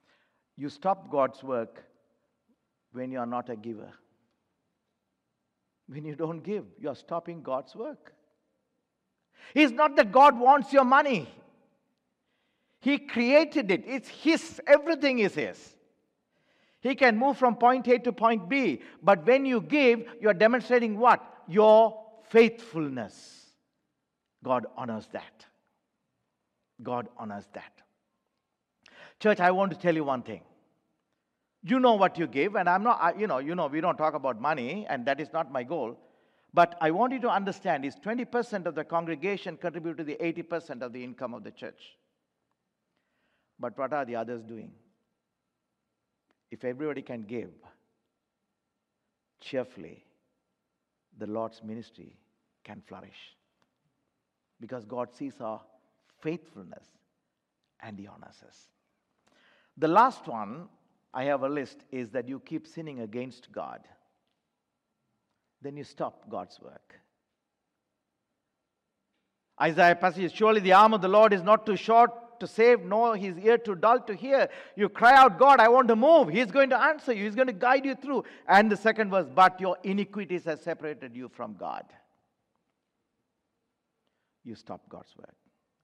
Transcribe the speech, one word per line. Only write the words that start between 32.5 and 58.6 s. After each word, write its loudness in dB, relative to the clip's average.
and -2
I'm 0
not, 0
I, 0
you -4
know, -2
you -6
know, -4
we -6
don't -2
talk -2
about -6
money, -6
and -8
that -2
is -12
not -6
my -8
goal. -8
But 2
I 0
want -2
you -8
to -2
understand -4
is -10
twenty -8
percent -6
of -10
the -8
congregation -8
contribute -10
to -10
the -10
eighty -6
percent -12
of -14
the -14
income -12
of -16
the -18
church. -20
But -12
what -8
are -4
the -12
others -10
doing? -18
If -20
everybody -8
can -14
give -12
cheerfully, -12
the -14
Lord's -10
ministry -20
can -20
flourish. -20
Because -16
God -10
sees -14
our -10
faithfulness -14
and -18
He -18
honors -20
us. -20